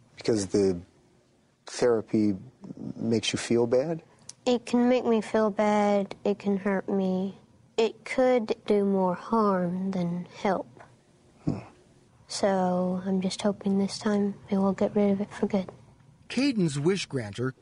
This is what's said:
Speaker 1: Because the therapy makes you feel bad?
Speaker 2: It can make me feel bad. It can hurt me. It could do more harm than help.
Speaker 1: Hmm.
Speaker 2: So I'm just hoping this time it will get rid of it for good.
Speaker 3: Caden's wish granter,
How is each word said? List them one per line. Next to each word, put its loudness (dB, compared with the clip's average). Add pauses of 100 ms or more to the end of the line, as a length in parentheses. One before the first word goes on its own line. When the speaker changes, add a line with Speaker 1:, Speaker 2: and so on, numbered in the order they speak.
(160)
Speaker 1:
Because 0
the 2 (840)
therapy 2 (600)
makes -2
you 0
feel 2
bad? 0 (440)
Speaker 2:
It 0
can 2
make 2
me 2
feel 0
bad. 2
It 0
can 0
hurt -2
me. -2 (400)
It 0
could 2 (100)
do 2
more 2
harm 0
than -4 (140)
help. 0 (760)
Speaker 1:
Hmm. -4 (680)
Speaker 2:
So 0
I'm 0
just -4
hoping -2
this -2
time 0 (140)
it 0
will 2
get -2
rid 4
of 0
it -8
for -4
good. -2 (600)
Speaker 3:
Caden's 0
wish 0
granter, -6